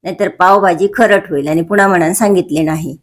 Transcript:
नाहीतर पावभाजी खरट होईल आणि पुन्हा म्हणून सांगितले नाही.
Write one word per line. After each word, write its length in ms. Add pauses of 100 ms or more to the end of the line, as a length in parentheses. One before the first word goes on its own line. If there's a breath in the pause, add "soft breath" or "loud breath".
नाहीतर 260
पावभाजी 640
खरट 360
होईल 180
आणि 140
पुन्हा 260
म्हणून 260
सांगितले 480
नाही. 420